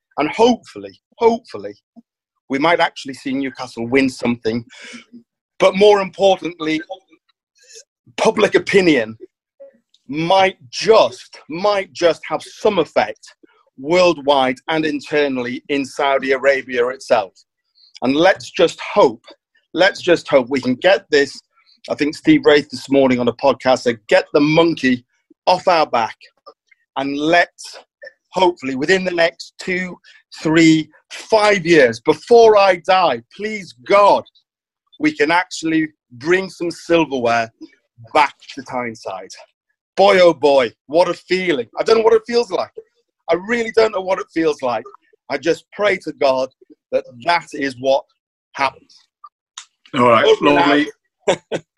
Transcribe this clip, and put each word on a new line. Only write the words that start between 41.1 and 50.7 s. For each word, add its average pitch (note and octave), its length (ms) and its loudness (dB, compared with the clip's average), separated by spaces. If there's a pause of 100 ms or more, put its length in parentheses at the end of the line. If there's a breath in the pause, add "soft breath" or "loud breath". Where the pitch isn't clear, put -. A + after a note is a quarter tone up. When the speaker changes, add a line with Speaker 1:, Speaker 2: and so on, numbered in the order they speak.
Speaker 1:
feeling. F3 540 -4 (120)
I A#3 40 -4
don't A3+ 160 2
know A3 40 0
what A3+ 100 2
it A3 140 0
feels A#3+ 240 -4
like. D3 200 -6 (580)
I E3+ 60 0
really A3 400 -4
don't A3 180 2
know F#3+ 80 -6
what F#3 180 -4
it G#3 140 -12
feels D#3+ 280 -2
like. A#2+ 220 -4 (460)
I C3+ 80 -4
just D#3+ 340 -4
pray G3 320 -2
to D#3 100 -10
God C3 360 -2 (420)
that B2+ 140 -2 (180)
that E3 300 -2
is C#3 260 -6
what C3+ 240 0 (500)
happens. - 420 -6 (1000)
Speaker 2:
All B2 160 2
right, A#2 160 4
Speaker 1:
Over A3 200 2
Speaker 2:
lovely. - 360 2